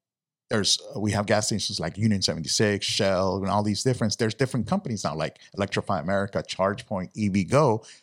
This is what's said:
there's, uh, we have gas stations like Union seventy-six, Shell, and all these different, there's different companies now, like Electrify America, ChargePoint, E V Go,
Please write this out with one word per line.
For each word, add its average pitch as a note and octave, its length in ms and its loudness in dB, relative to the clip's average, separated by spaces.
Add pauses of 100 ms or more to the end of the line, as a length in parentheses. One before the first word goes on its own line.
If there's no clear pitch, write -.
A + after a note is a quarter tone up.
(500)
there's, G#2 300 2 (160)
uh, - 40 -6
we G#2 120 0
have G2+ 160 0
gas G#2 200 2
stations G2+ 320 -4
like E2+ 180 -4
Union G2+ 260 2
seventy-six, G2 600 0
Shell, F#2+ 540 2
and G2 120 -2
all G2+ 120 2
these G#2 220 0
different, A#2+ 340 0
there's A2 160 0
different B2 320 -2
companies A#2+ 380 -2
now, D2+ 120 -2
like D#2 220 -4 (180)
Electrify G2 440 -2
America, G2 420 -2
ChargePoint, F#2 720 -2
E G#2+ 160 0
V F#2+ 140 2
Go, A#2 400 2 (200)